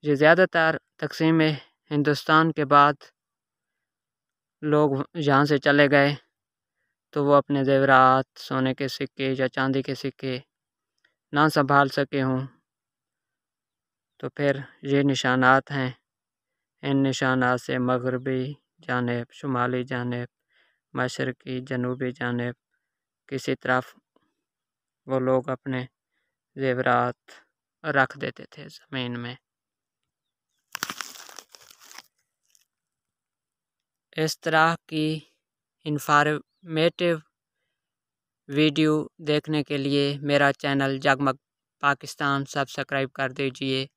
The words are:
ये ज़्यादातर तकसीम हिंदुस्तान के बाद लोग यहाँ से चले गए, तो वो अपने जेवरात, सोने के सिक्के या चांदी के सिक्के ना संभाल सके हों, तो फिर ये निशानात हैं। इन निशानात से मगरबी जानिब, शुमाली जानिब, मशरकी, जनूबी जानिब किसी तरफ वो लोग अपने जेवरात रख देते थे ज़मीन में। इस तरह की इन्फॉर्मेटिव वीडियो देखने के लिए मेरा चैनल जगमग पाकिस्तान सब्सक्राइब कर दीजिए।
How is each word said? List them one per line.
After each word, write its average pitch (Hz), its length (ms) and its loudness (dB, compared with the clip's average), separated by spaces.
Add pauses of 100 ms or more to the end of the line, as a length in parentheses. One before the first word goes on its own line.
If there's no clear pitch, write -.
ये 147 120 2
ज़्यादातर 160 600 4 (200)
तकसीम 160 420 2
हिंदुस्तान 151 1120 0
के 151 140 -2
बाद 143 300 6 (1700)
लोग 147 420 2 (120)
यहाँ 143 300 4
से 143 140 2
चले 143 280 4
गए, 139 280 4 (1000)
तो 143 100 -2
वो 143 80 4
अपने 143 320 2
जेवरात, 131 600 4 (120)
सोने 131 360 -4
के 135 160 -6
सिक्के 135 420 -6
या 131 160 -2
चांदी 135 340 -2
के 135 140 -6
सिक्के 131 440 -8 (920)
ना 147 180 4
संभाल 143 400 2
सके 143 300 -2
हों, 131 260 -2 (1700)
तो 135 80 -8
फिर 139 360 -2 (200)
ये 139 200 2
निशानात 131 680 2
हैं। 131 240 -4 (880)
इन 139 160 0
निशानात 127 640 0
से 131 200 -6
मगरबी 127 760 -4 (240)
जानिब, 120 520 -4
शुमाली 127 520 -4
जानिब, 123 440 -6 (680)
मशरकी, 127 680 -6
जनूबी 127 500 -6
जानिब 120 420 -6 (720)
किसी 135 280 -6
तरफ - 380 -4 (1120)
वो 135 140 -2
लोग 131 300 0
अपने 127 360 -8 (680)
जेवरात 127 600 0 (680)
रख 139 320 0
देते 135 320 -10
थे - 200 -18
ज़मीन 123 480 -10
में। 120 200 -12 (4000)
इस 160 240 -4
तरह 160 340 2 (140)
की 156 180 -4 (800)
इन्फॉर्मेटिव 156 1400 -2 (1300)
वीडियो 151 600 0 (120)
देखने 151 400 -2
के 143 160 -6
लिए 143 420 0
मेरा 143 340 2
चैनल 139 460 -4
जगमग 139 380 0 (440)
पाकिस्तान 139 640 -2
सब्सक्राइब 135 680 -6
कर 135 220 -6
दीजिए। 135 600 -6